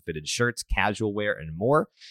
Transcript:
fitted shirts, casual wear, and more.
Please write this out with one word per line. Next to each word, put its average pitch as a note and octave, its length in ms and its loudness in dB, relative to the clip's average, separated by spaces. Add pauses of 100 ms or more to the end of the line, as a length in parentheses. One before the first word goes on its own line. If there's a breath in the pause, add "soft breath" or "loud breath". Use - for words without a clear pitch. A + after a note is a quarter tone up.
fitted D#2 200 -8
shirts, A#2+ 380 -2
casual G2+ 500 0
wear, G#2 200 0
and D#2 240 -10
more. C3+ 320 4 (220 loud breath)